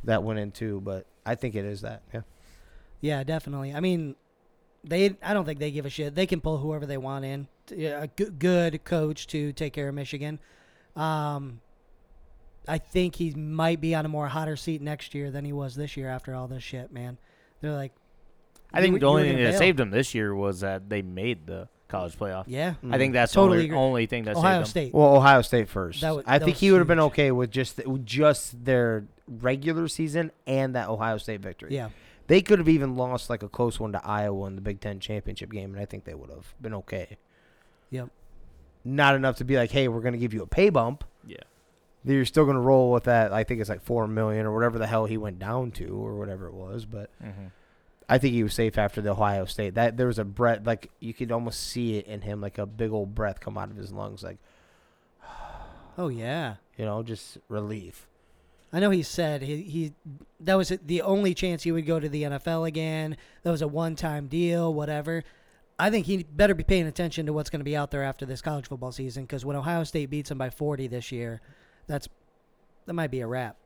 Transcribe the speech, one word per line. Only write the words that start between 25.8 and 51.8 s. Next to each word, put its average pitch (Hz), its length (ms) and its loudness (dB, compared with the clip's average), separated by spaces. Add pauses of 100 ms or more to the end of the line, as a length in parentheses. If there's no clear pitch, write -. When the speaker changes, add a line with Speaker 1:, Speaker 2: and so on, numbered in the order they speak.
Speaker 2:
That 160 140 0
wa-, 139 100 -6
Speaker 1:
I 131 140 6
Speaker 2:
that 156 60 0
Speaker 1:
think 175 100 2
Speaker 2:
was - 60 -2
Speaker 1:
he 196 100 8
would 185 80 10
have 170 80 4
been 170 100 6
Speaker 2:
huge. 156 140 6
Speaker 1:
okay 143 200 4
with 123 200 0
just, 127 360 -4
with 131 180 -4
just 123 600 2
their 120 400 2 (220)
regular 139 600 -2
season 160 440 -2 (160)
and 135 280 0
that 110 140 -2
Ohio 113 300 -2
State 107 220 -8
victory. 95 340 -10
Speaker 2:
Yeah. 117 140 -6 (380)
Speaker 1:
They 185 140 8
could 202 180 6
have 160 80 2
even 139 300 4
lost, 127 320 -2
like, 113 120 -2
a 104 60 -10
close 117 320 0
one 107 140 -4
to 98 120 -6
Iowa 101 420 -2
in 95 80 -10
the 95 60 -10
Big 101 200 -6
Ten 101 180 -8
championship 101 500 -8
game, 98 240 -10
and 101 80 -8
I 104 40 -6
think 101 180 -14
they 82 100 -14
would 71 160 -16
have - 300 -18
been 113 140 -8
okay. 92 420 -8 (760)
Speaker 2:
Yep. 127 200 -8 (760)
Speaker 1:
Not 139 320 6
enough 135 220 2
to - 80 -6
be 131 100 2
like, 120 160 2
"Hey, 131 160 2
we're 117 140 -2
gonna 120 160 0
give 117 160 -2
you 107 100 -4
a - 20 -8
pay 196 240 4
bump." 135 360 0 (200)
Speaker 3:
Yeah. - 120 -16 (640)
Speaker 1:
You're 135 220 4
still 151 200 6
gonna 135 140 4
roll 127 320 6
with 120 140 4
that. 113 260 6
I 107 140 2
think 117 160 -2
it's, 101 80 -4
like, 95 120 -6
four 117 280 0
million 110 360 0
or 107 80 -2
whatever 117 240 2
the 110 100 -2
hell 110 180 0
he 107 100 -2
went 104 240 -6
down 117 320 -4
to - 160 -8
or 107 300 -6
whatever 98 300 -8
it 85 60 -14
was, 95 320 -12
but 107 240 -12 (140)
Speaker 3:
Mm-hmm. 98 220 -14 (640)
Speaker 1:
I 127 80 6
think 127 160 2
he 117 100 4
was 104 100 0
safe 113 240 2
after 104 240 0
the 104 100 0
Ohio 101 340 0
State. 98 300 -6
That, 117 200 4
there 123 120 2
was 113 120 0
a 107 60 0
breath, 107 400 2
like, 113 340 -2
you 113 140 -10
could 117 180 -6
almost 117 300 -4
see 117 360 -2